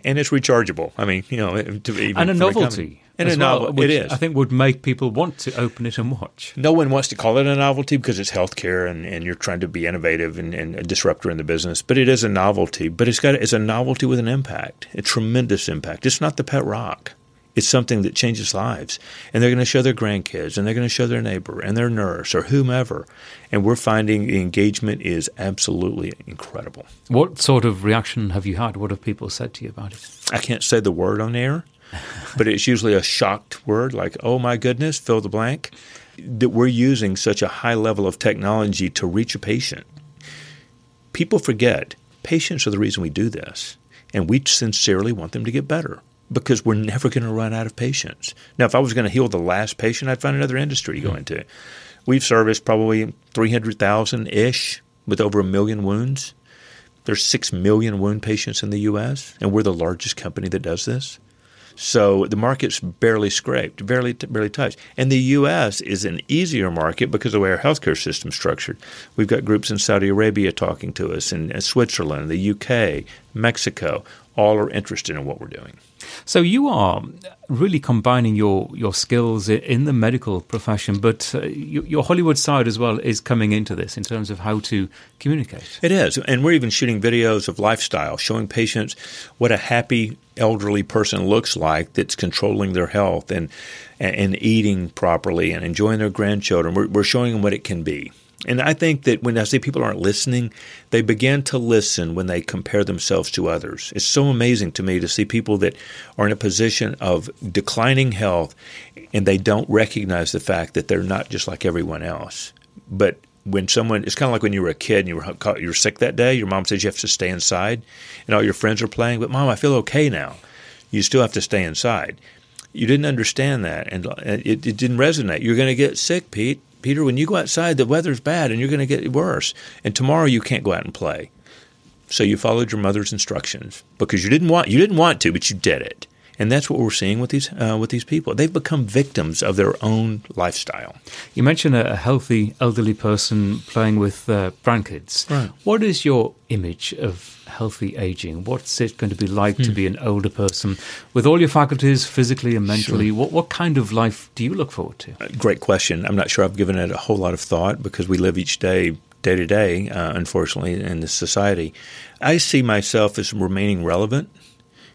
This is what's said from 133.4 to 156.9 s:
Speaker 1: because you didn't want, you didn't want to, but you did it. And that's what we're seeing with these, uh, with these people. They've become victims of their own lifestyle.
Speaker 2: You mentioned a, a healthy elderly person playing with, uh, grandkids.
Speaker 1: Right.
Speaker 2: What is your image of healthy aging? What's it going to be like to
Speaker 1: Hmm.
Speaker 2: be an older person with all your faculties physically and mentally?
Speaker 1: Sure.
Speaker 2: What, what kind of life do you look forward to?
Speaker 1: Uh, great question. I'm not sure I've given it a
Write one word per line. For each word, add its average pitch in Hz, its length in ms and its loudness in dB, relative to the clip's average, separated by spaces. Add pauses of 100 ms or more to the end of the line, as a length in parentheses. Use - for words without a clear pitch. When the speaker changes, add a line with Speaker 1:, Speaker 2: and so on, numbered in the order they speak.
Speaker 1:
because 92 260 0
you 101 60 0
didn't 160 200 4
want, 170 180 4
you 107 120 4
didn't 196 180 6
want 165 240 4
to, 85 100 2
but 87 180 -2
you 104 60 -2
did 80 260 2
it. - 240 -14 (360)
And 107 80 2
that's 139 200 2
what 139 100 0
we're 117 120 2
seeing 101 280 0
with 123 120 -2
these, 139 200 -2
uh, 110 260 -2
with 110 120 0
these 120 160 -4
people. 156 280 -2
They've 151 200 2
become 147 320 0
victims 98 580 0
of 98 140 0
their 98 260 4
own 110 380 0 (160)
lifestyle. - 580 -4 (380)
Speaker 2:
You 123 100 2
mentioned 151 320 4
a, 117 160 2
a 110 60 -2
healthy 120 640 0
elderly 113 320 2
person 107 760 0
playing 110 320 2
with, 101 300 -2
uh, 98 220 0 (120)
grandkids. - 640 -2
Speaker 1:
Right. 131 220 -2 (140)
Speaker 2:
What 214 180 2
is 190 220 0
your 127 280 4 (140)
image 90 460 -4
of - 520 -8
healthy - 520 -6
aging? 90 480 -6
What's 127 340 -4
it 113 180 -2
going 104 120 -2
to 95 80 -4
be 101 100 0
like 101 300 2
to 127 80 2
Speaker 1:
Hmm. 107 80 0
Speaker 2:
be 98 120 0
an - 140 -2
older 101 300 0
person 98 480 -2 (360)
with 123 120 4
all 165 160 6
your 156 80 6
faculties 139 560 4
physically 120 500 0
and 107 100 2
mentally? 107 420 2
Speaker 1:
Sure. 107 100 2
Speaker 2:
What, 139 160 0
what 170 160 0
kind 165 280 0
of 107 140 0
life 113 440 0
do 117 100 -2
you 151 80 -2
look 156 180 -4
forward - 280 -10
to? - 200 -16
Speaker 1:
Uh, 53 80 -8 (100)
great 104 220 2
question. 92 460 0
I'm 98 100 0
not 98 140 2
sure - 160 4
I've 98 100 -2
given 95 220 0
it 87 120 0
a 92 80 -4